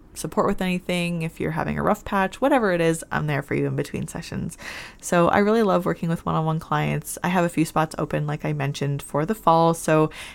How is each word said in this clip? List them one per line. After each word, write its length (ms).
support 320
with 140
anything, 600
if 180
you're 120
having 280
a 40
rough 200
patch, 380
whatever 320
it 80
is, 280
I'm 180
there 140
for 120
you 140
in 100
between 300
sessions. 500
So 300
I 80
really 260
love 220
working 240
with 160
one-on-one 340
clients. 640
I 60
have 160
a 40
few 140
spots 340
open, 300
like 160
I 80
mentioned, 500
for 240
the 100
fall. 380
So 360